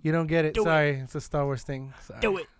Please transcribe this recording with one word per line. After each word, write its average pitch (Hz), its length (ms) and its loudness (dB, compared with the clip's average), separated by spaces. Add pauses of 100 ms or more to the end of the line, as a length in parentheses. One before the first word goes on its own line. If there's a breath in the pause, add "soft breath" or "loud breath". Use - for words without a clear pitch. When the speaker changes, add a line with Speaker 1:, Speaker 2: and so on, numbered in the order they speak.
Speaker 1:
You 156 80 2
don't 165 160 2
get 160 180 4
it. 156 80 0
Speaker 2:
Do 214 80 0
it. 208 40 2
Speaker 1:
Sorry, 156 260 4
it's 135 240 -6
a 147 60 -6
Star 143 240 -2
Wars 135 180 -4
thing. 135 300 -10 (120)
Sorry. - 160 -16
Speaker 2:
Do 202 160 0
it. 165 80 -10 (140)